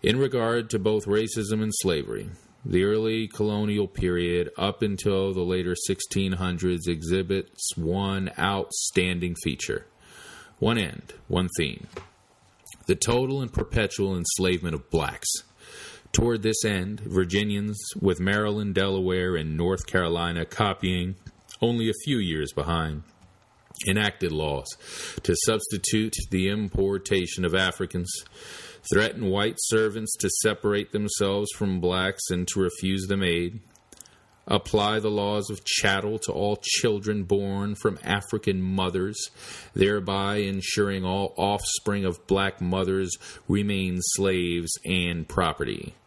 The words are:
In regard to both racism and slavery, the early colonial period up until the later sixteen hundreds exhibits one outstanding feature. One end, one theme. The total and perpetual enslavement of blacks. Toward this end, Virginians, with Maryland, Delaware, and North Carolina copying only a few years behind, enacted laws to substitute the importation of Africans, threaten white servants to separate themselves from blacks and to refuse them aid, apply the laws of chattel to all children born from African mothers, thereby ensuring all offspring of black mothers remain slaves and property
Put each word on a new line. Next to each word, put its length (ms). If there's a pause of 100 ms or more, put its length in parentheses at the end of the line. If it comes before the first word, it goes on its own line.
In 160
regard 520
to 80
both 260
racism 580
and 120
slavery, 560 (340)
the 200
early 440
colonial 580
period 680
up 240
until 540
the 80
later 320
sixteen 580
hundreds 560
exhibits 880
one 600
outstanding 960 (100)
feature. 400 (760)
One 200
end, 360 (140)
one 280
theme. 300 (1000)
The 80
total 460
and 100
perpetual 680
enslavement 580
of 160
blacks. 380 (840)
Toward 300
this 240
end, 340
Virginians, 800 (200)
with 220
Maryland, 540
Delaware, 640
and 200
North 300
Carolina 580
copying 720 (460)
only 260
a 160
few 140
years 340
behind, 520 (840)
enacted 440
laws 360 (540)
to 120 (120)
substitute 680 (160)
the 180
importation 1000
of 80
Africans, 580 (800)
threaten 340
white 320
servants 600
to 100 (140)
separate 500
themselves 640
from 240
blacks 500
and 180
to 120
refuse 460
them 160
aid, 380 (840)
apply 520
the 120
laws 380
of 160
chattel 540
to 140
all 300
children 600
born 520
from 280
African 580
mothers, 680 (440)
thereby 600
ensuring 680
all 320
offspring 680
of 220
black 340
mothers 560 (300)
remain 540
slaves 720 (120)
and 440
property 640 (120)